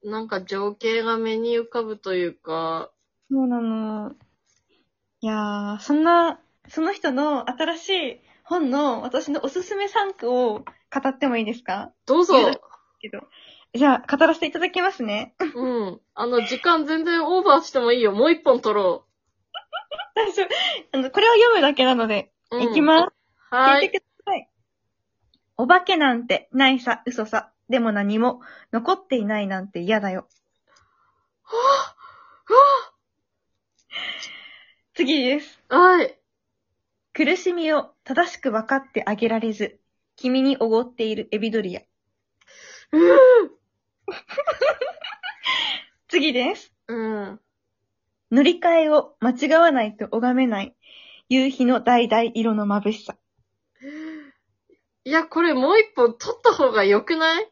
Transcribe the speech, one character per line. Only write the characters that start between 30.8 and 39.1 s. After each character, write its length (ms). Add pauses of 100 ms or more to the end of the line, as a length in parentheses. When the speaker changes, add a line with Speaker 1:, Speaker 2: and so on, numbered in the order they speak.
Speaker 1:
は 100
ぁ！ 40 (960)
は 0
ぁ！ 40 (2500)
Speaker 2:
次 280
で 180
す。 280
Speaker 1:
は 340
い。 160 (920)
Speaker 2:
「苦 220
し 180
み 200
を 200 (100)
正 300
し 40
く 120
分 180
か 100
っ 140
て 140
あ 80